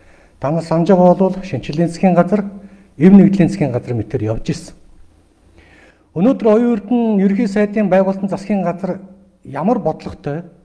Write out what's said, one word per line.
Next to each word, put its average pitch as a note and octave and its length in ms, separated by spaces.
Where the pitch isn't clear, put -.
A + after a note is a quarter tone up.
Та C3+ 120
нар D#3+ 120
санаж E3 260
байгаа F3+ 260
бол F#3 280
шинчилгээний D3+ 440
засгийн F3+ 280
газар, F#3 300
эв E3+ 160
нэгдлийн F3 360
засгийн C#3 220
газар A#2+ 220
мэтэр A2 300
явж A2+ 260
ирсэн. - 260
Өнөөдөр A3+ 340
Оюун A#3 300
Эрдэнэ A3 460
ерөнхий G3+ 240
сайдын G#3 420
байгуулсан F#3+ 400
засгийн F#3 320
газар F3 400
ямар E3 360
бодлоготой D#3 640